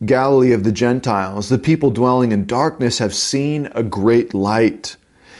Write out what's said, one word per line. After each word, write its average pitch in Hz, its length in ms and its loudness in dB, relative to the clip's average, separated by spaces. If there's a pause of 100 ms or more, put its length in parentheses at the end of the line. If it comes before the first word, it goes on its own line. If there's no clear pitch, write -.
Galilee 131 480 4
of 101 120 0
the 110 80 2
Gentiles, 104 760 -2
the 127 100 2
people 156 320 2
dwelling 123 420 2
in 101 120 0
darkness 127 540 -2
have 104 160 -2
seen 143 600 -4
a 117 80 -2
great 110 520 0
light. 104 640 -2 (420)